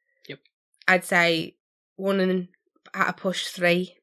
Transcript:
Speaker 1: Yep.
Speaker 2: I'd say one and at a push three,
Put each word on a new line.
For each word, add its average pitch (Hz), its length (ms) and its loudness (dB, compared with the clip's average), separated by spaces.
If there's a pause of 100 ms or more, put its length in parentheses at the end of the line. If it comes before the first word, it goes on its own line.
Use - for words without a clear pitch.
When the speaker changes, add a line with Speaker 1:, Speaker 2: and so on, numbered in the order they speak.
(280)
Speaker 1:
Yep. 143 120 -14 (480)
Speaker 2:
I'd 185 180 2
say 170 500 0 (400)
one 196 260 -2
and 185 260 0 (460)
at 190 160 -2
a - 40 -2
push - 340 -6
three, 180 560 0